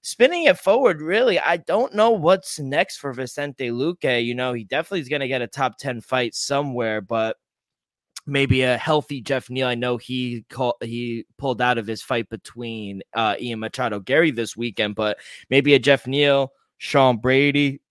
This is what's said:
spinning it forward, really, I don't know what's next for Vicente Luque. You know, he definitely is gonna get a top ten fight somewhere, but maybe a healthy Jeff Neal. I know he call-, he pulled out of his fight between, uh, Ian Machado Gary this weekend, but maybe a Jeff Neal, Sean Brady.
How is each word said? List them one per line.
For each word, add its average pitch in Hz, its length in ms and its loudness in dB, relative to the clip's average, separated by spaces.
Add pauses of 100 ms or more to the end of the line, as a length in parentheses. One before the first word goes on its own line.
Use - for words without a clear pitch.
spinning 330 440 2
it 185 120 6
forward, 196 460 2
really, 196 340 2
I 170 200 0
don't 208 360 -2
know 214 160 4
what's 180 480 2
next 147 400 -2
for 139 160 -8
Vicente 131 560 -6
Luque. 127 560 0
You 120 80 -4
know, 127 200 -4
he 117 100 -6
definitely 160 380 -4
is 127 80 -12
gonna 139 180 -4
get 127 160 -2
a 113 40 -6
top 131 300 -4
ten 123 240 -6
fight 127 320 -2
somewhere, 123 680 -2
but 110 380 -2 (880)
maybe 139 340 2
a 127 160 2
healthy 147 420 -2
Jeff 127 300 -4
Neal. 131 160 -2
I 123 80 0
know 123 240 -2
he 123 500 -6
call-, 123 320 -2
he 117 460 -6 (140)
pulled 131 200 -4
out 123 200 2
of 104 80 -8
his 110 160 -8
fight 120 260 -4
between, 110 720 -10 (140)
uh, 110 260 0
Ian 120 180 -6
Machado 110 400 -4
Gary 151 300 4
this 113 260 -4
weekend, 107 380 -4
but 107 240 -2 (320)
maybe 139 240 6
a 135 60 8
Jeff 131 260 4
Neal, 139 480 2 (240)
Sean 131 400 4
Brady. 139 720 2